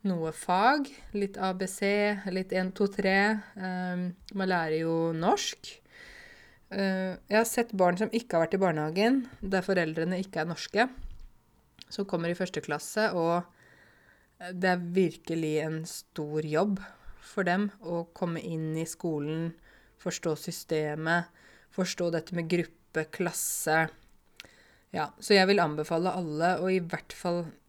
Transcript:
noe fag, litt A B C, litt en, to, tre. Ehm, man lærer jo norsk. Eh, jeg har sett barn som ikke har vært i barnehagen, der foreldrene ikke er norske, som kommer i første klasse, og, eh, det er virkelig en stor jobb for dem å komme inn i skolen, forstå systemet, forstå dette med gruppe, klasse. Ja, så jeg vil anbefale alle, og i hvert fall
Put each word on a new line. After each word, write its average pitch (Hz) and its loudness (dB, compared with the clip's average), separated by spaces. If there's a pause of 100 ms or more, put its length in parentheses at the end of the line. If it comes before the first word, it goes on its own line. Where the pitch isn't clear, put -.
noe 165 -2
fag, 240 2 (240)
litt 196 -4
A 190 0
B 185 -4
C, 208 0 (140)
litt 185 -4
en, 185 0
to, 202 0
tre. 196 2 (160)
Ehm, 180 -4 (260)
man 190 0
lærer 165 2
jo 165 2
norsk. - -2 (920)
Eh, 190 0 (140)
jeg 208 2
har 226 6
sett 233 0
barn 180 6
som 214 0
ikke 233 -2
har 165 4
vært 208 0
i 196 4
barnehagen, 185 2 (120)
der 196 0
foreldrene 170 0
ikke 185 -4
er 160 0
norske, 202 0 (1000)
som - -6
kommer 170 -2
i - 0
første 180 -4
klasse, 180 -2
og, 170 2 (960)
eh, 180 -12
det 185 0
er 180 2
virkelig 165 0
en 160 -4
stor 156 -6
jobb 170 2 (400)
for - -4
dem 190 2 (140)
å 170 -4
komme 170 -4
inn 160 -4
i 160 -2
skolen, 160 -4 (480)
forstå 165 -4
systemet, 160 -2 (440)
forstå 175 -2
dette 165 -4
med 165 -2
gruppe, 165 -2
klasse. 160 0 (1040)
Ja, 156 -4 (100)
så - 4
jeg 190 10
vil 196 6
anbefale 165 0
alle, 170 0
og 185 0
i 185 2
hvert - -8
fall 175 -4 (220)